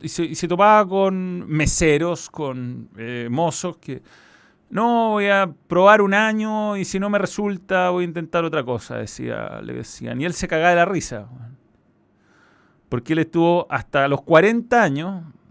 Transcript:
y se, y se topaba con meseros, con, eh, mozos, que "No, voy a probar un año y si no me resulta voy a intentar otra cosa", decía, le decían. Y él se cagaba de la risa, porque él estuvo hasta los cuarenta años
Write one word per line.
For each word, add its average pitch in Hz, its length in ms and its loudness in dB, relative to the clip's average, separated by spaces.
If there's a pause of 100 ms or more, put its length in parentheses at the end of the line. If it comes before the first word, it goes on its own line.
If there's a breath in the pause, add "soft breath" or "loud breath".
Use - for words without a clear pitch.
y - 80 -10
se, 170 160 -2
y 156 100 -8
se 175 140 -4
topaba 208 360 6
con 185 640 -2
meseros, 156 840 0
con, 127 680 -8
eh, 120 340 -8
mozos, 165 460 -2
que - 240 -12 (680 soft breath)
"No, 226 420 0
voy 202 160 0
a 196 220 2 (180)
probar 196 340 8
un 196 120 2
año 214 640 0
y 196 80 -4
si - 160 -4
no 202 100 -2
me 202 100 0
resulta 190 720 -2
voy 180 120 0
a 175 40 -4
intentar 165 360 -4
otra 156 220 -2
cosa", 117 320 -6
decía, 113 640 -8
le 113 120 -10
decían. 123 460 -10
Y 151 60 -4
él 175 80 -4
se - 160 -6
cagaba 170 220 4
de 175 60 4
la 170 80 6
risa, 123 440 -6 (1600 soft breath)
porque 127 240 -4
él 160 60 0
estuvo 170 500 2
hasta 139 400 -2
los 139 140 0
cuarenta 226 600 4
años 165 400 -4 (280)